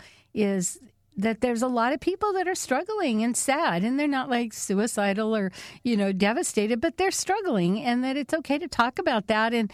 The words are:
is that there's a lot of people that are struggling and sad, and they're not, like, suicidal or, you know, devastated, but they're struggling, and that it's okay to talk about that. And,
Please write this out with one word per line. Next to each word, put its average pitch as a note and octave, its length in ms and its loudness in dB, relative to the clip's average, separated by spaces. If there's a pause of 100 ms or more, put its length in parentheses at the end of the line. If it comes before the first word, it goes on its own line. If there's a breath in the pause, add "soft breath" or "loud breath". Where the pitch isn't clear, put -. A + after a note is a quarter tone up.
(340 loud breath)
is G3 440 0 (380)
that G#3+ 260 -2
there's A#3+ 180 0
a B3+ 80 2
lot B3 240 2
of - 80 -2
people G4 320 0
that F4+ 160 0
are F#4 60 -2
struggling D4+ 680 0
and A#3 140 0
sad, A#3+ 480 2
and C4 160 0
they're D4+ 80 2
not, C4+ 220 -2
like, A#3+ 240 -2
suicidal G#3+ 840 0
or, F#3+ 160 0 (300 loud breath)
you A#3+ 120 0
know, G3+ 160 2
devastated, G#3 720 0
but E4 160 0
they're F#4+ 140 2
struggling, A#3+ 720 0
and A#3+ 200 0
that C4 140 -2
it's C#4+ 160 -4
okay D4 260 -2
to E4+ 80 -6
talk B3 320 0
about C#4+ 280 0
that. A3 260 2
And, A3+ 220 0